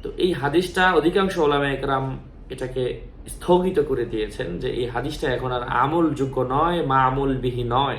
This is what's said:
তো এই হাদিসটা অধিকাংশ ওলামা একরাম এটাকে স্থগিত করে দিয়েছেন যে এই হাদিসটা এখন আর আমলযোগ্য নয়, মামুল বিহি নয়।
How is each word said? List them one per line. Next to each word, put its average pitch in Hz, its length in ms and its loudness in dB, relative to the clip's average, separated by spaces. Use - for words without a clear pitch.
তো - 140 -8
এই 180 160 2
হাদিসটা 175 600 2
অধিকাংশ 180 460 2
ওলামা 143 300 4
একরাম 135 500 -2
এটাকে 127 500 -4
স্থগিত 180 520 2
করে 127 240 0
দিয়েছেন 107 540 -6
যে - 120 -4
এই 123 160 -2
হাদিসটা 123 420 -6
এখন 127 240 -2
আর 123 100 -2
আমলযোগ্য 135 800 0
নয়, 151 460 0
মামুল 135 500 2
বিহি 127 320 -4
নয়। 127 300 0